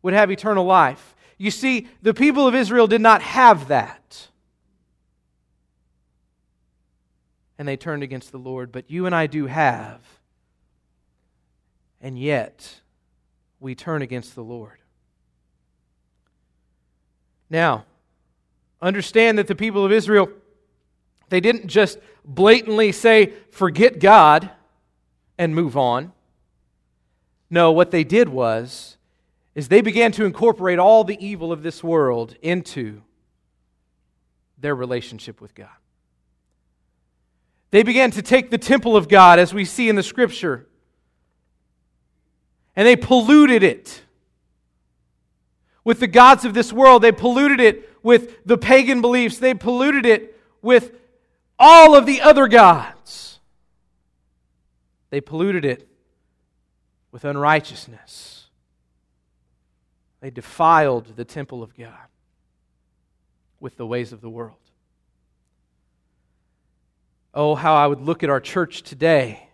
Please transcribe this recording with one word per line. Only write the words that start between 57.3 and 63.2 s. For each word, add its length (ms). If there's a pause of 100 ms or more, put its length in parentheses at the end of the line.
They 100
defiled 840
the 100
temple 360
of 140
God 300 (1500)